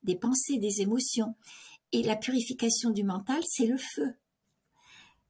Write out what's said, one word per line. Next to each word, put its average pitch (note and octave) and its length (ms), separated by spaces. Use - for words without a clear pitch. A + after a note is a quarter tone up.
des F3+ 140
pensées, C4 420
des G3+ 240
émotions. A3+ 540
Et A#3 100
la A3 140
purification A#3 720
du G#3 140
mental, G3 420
c'est - 200
le B3+ 120
feu. C#4 360